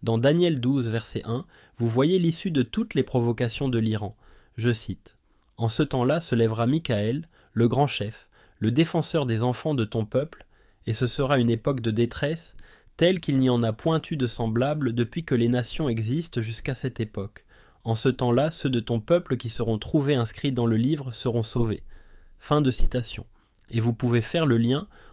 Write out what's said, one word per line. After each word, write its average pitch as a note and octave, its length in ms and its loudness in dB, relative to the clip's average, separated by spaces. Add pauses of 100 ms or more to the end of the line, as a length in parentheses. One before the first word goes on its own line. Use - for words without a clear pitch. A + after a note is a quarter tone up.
dans A2+ 120 2
Daniel D3+ 440 4
douze, B2+ 280 2
verset A2 360 -4
un, A#2+ 200 -6 (320)
vous A#2 120 0
voyez C#3+ 320 4
l'issue E3 320 0
de C3+ 100 4
toutes A3+ 320 -4
les D3 80 2
provocations A#2+ 640 -2
de A#2 120 0
l'Iran. G#2+ 360 -2 (400)
Je A#2 160 2
cite, « - 460 -8 (380)
En A2+ 120 0
ce - 140 2
temps-là C#3 380 0
se B2 160 -2
lèvera A2+ 320 2
Michael, C3 600 -2 (240)
le A#2 140 4
grand B2+ 220 2
chef, - 400 -10 (320)
le G#2+ 100 2
défenseur D#3 560 0
des A2+ 160 0
enfants B2+ 320 -2
de A#2+ 100 0
ton G#2+ 220 -4
peuple, - 400 -4 (400)
et A2+ 80 -2
ce B2 140 0
sera C3+ 300 0
une A#2 120 4
époque A#2+ 300 -2
de A2+ 100 -2
détresse, A#2+ 680 -2 (400)
telle F3+ 220 4
qu'il C#3+ 200 0
n'y C3 120 4
en A#2+ 140 2
a A2 80 2
point D#3+ 360 0
eu E3 80 -4
de B2+ 120 0
semblable A#2+ 640 -2
depuis A#2+ 300 -2
que C#3+ 100 -2
les A#2+ 140 4
nations B2 400 -2
existent A#2+ 520 -4
jusqu'à A#2 360 -6
cette - 240 -6
époque. G#2 440 -8 (380)
En A2+ 140 0
ce C3+ 120 0
temps-là, B2+ 440 2
ceux - 180 -4
de A#2+ 100 0
ton A#2 200 -2
peuple E3+ 360 2
qui A#2+ 120 -6
seront A2 300 -2
trouvés D3 360 0
inscrits B2+ 380 -2
dans A#2+ 140 0
le A2+ 100 4
livre C3 340 0
seront A#2 320 -2
sauvés. » A2+ 400 -2 (560)
Fin D3+ 220 2
de C3+ 100 2
citation. - 560 2 (420)
Et A#2 120 -2
vous A#2 120 2
pouvez A#2 300 2
faire D#3+ 240 0
le A#2+ 120 4
lien B2 280 2 (260)